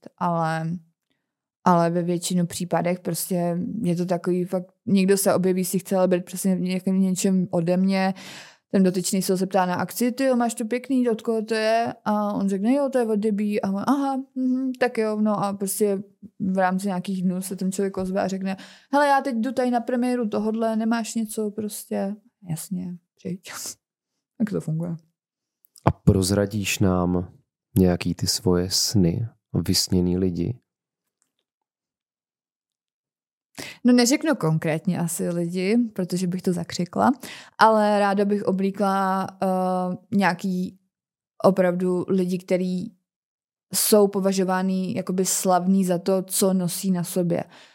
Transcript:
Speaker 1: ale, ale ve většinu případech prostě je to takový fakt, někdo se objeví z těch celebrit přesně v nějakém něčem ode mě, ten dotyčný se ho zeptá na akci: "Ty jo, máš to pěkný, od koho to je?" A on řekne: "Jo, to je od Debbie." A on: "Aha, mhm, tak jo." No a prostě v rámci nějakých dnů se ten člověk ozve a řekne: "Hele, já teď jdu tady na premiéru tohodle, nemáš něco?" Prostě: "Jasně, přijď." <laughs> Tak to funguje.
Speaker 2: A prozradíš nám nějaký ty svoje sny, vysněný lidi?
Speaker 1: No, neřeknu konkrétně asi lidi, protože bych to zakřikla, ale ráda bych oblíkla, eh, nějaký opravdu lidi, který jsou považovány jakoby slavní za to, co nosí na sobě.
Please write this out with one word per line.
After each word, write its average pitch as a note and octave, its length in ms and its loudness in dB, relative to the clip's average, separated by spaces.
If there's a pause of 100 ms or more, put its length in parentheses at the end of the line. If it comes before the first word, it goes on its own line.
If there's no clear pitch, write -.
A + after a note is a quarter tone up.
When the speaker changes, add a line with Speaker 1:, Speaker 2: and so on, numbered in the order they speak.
(180)
Speaker 1:
ale, E3 500 -2 (1000)
ale E3+ 240 6
ve F3 140 0
většinu F3 420 0
případech F3 540 -2
prostě F3 580 -2 (240)
je F3 140 2
to F3 100 -2
takový F3+ 400 0
fakt, F3+ 280 -6 (120)
někdo G3 320 4
se G3 160 2
objeví F#3 320 2
z - 60 -6
těch F#3 120 -2
celebrit F#3 420 2
přesně F#3 300 -2
v F3 60 -2
nějakém F#3 400 0
něčem F#3 500 2
ode F3 260 0
mě, F#3+ 360 2 (580)
ten G3 120 4
dotyčný F#3 380 0
se F#3+ 120 0
ho F3+ 40 0
zeptá F#3+ 280 2
na F3+ 100 -2
akci: A#3 360 -2
"Ty C4+ 120 -2
jo, C4 120 2
máš A#3 180 0
to A#3+ 120 -6
pěkný, B3 440 0
od A3 120 -2
koho A3+ 240 -2
to A3 80 -4
je?" A3+ 400 0 (120)
A G#3 280 0
on G3 160 0
řekne: G3 240 2
"Jo, C#4 160 2
to C4+ 100 0
je A#3+ 60 2
od A3 140 0
Debbie." G#3 420 0
A G3 80 -2
on: G3 180 -2
"Aha, C#4 300 0 (180)
mhm, B3+ 440 -2
tak B3 180 0
jo." G#3+ 240 0
No G#3 220 0
a G3+ 100 -2
prostě G3 500 -2 (360)
v F#3+ 180 -2
rámci F#3+ 300 2
nějakých F#3 360 -4
dnů F3+ 180 0
se F#3+ 140 -8
ten F#3+ 160 -2
člověk G3 260 -2
ozve F#3+ 240 -2
a F#3+ 60 0
řekne: F#3+ 300 -4 (340)
"Hele, C#4+ 160 4
já C#4 140 4
teď C4+ 140 -2
jdu A3+ 160 -2
tady B3 200 0
na A#3+ 80 2
premiéru B3 500 0
tohodle, A3 460 -2
nemáš A3+ 400 -2
něco?" G#3+ 360 -4
Prostě: G#3 640 -6 (340)
"Jasně, F3+ 480 -6 (180)
přijď." - 360 -10
<laughs> - 880 -18
Tak G#3+ 120 0
to F3+ 120 -2
funguje. E3 340 -4 (880)
Speaker 2:
A - 60 4
prozradíš G2+ 880 2
nám F2+ 520 0 (460)
nějaký F2+ 380 2
ty - 120 -6
svoje F2+ 420 0
sny, F#2+ 580 0 (400)
vysněný F2+ 500 0
lidi? F#2 420 -2 (3250)
Speaker 1:
No, B3 100 6
neřeknu B3 420 4
konkrétně D#3+ 640 -2
asi F3 300 -4
lidi, F3+ 480 -2 (160)
protože F3+ 340 -4
bych F3+ 140 -4
to F#3 120 0
zakřikla, F3 580 -2 (460)
ale G#3 420 4
ráda G3+ 260 2
bych G3+ 180 0
oblíkla, F#3+ 840 0 (160)
eh, F#3+ 40 0 (720)
nějaký F#3 600 0 (640)
opravdu F3+ 640 2
lidi, F#3 300 0
který F3+ 480 -2 (880)
jsou G3+ 340 4
považovány F#3+ 880 0
jakoby F#3 280 -2
slavní F#3 600 2
za F3+ 120 0
to, F#3+ 260 0
co F#3+ 300 0
nosí F#3 380 -2
na F3 120 0
sobě. E3+ 400 -2 (320)